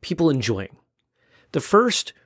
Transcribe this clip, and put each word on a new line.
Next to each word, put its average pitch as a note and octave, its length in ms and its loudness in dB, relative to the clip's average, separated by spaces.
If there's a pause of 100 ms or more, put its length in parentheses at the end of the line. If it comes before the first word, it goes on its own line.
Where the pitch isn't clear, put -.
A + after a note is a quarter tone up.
people E3 300 0
enjoying. A2 440 -2 (760)
The F3+ 80 -2
first - 540 0 (120)